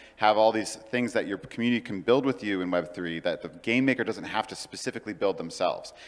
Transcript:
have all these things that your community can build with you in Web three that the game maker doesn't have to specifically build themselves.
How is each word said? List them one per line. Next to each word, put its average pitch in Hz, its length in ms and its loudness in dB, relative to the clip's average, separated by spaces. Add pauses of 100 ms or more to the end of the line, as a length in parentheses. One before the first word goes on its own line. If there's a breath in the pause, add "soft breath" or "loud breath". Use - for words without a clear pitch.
(160 loud breath)
have 107 200 6
all 110 140 8
these 107 240 -2
things 123 380 -2
that 92 160 0
your 98 100 -4
community 117 420 0
can 98 200 -8
build 131 260 4
with 127 160 -2
you 101 200 0
in 90 60 -2
Web 87 240 0
three 85 280 -4
that 80 220 -2
the 87 60 -8
game 120 360 0
maker 127 180 2
doesn't 101 220 -4
have 104 240 -2
to 95 80 -10
specifically - 560 -8
build 95 260 0
themselves. 82 540 -2 (160 loud breath)